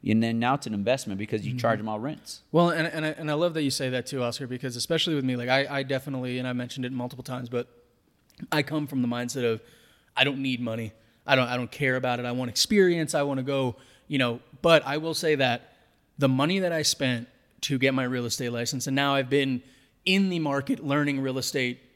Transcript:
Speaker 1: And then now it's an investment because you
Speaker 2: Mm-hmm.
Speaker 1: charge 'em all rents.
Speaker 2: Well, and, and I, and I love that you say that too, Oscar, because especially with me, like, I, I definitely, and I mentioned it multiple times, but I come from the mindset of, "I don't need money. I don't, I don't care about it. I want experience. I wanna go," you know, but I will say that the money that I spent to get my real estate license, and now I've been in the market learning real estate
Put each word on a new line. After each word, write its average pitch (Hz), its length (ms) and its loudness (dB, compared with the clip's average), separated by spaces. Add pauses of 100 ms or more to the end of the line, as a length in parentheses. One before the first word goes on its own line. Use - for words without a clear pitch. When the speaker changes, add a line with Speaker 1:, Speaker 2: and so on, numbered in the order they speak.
Speaker 1:
And 110 180 4
then 113 180 0
now 123 140 2
it's 143 120 -6
an 110 80 -6
investment 104 440 -2
because 104 280 -4
you 127 60 -4
Speaker 2:
Mm-hmm. 123 60 -4
Speaker 1:
charge 117 200 2
'em 107 100 -6
all 107 120 -4
rents. - 400 -10 (100)
Speaker 2:
Well, 170 200 6
and, 165 180 0
and 156 160 -6
I, 156 60 -2
and 156 200 -6
I 147 40 0
love 165 200 0
that 160 80 -2
you 139 80 2
say 131 200 -2
that 127 160 -4
too, 135 160 -4
Oscar, 120 260 -4
because 123 260 -6
especially 160 400 0
with 139 100 0
me, 127 120 0
like, 120 120 -4
I, 135 180 4 (120)
I 139 60 -2
definitely, 131 560 -4
and 127 80 -4
I 123 60 -4
mentioned 123 320 -6
it 127 60 -4
multiple 123 300 -6
times, 127 260 -8
but 120 200 -4 (840)
I 151 120 2
come 151 240 -2
from 135 160 -2
the 120 60 2
mindset 123 360 -4
of, 113 160 2 (560)
"I 131 80 6
don't 139 140 -2
need 131 240 -2
money. 113 300 -4 (340)
I 135 100 6
don't, 127 120 4
I 123 100 -2
don't 120 120 -4
care 131 260 0
about 127 240 -2
it. 123 40 -6
I 123 80 -4
want 127 180 -2
experience. 175 640 4
I 151 80 4
wanna 139 200 0
go," 135 340 0 (320)
you 151 80 -2
know, 123 240 0 (220)
but 165 240 8
I 139 100 -2
will 160 160 -4
say 156 220 2
that 127 400 0 (420)
the 139 120 4
money 147 320 2
that 180 120 0
I 160 80 0
spent 127 480 0 (340)
to 139 160 0
get 135 140 4
my 131 120 0
real 123 200 -2
estate 120 240 -4
license, 120 380 -4
and 135 100 0
now 139 180 2
I've 135 140 0
been 135 340 2 (440)
in 190 240 4
the 175 80 0
market 139 440 -2
learning 143 380 0
real 131 160 -2
estate 123 440 -2 (160)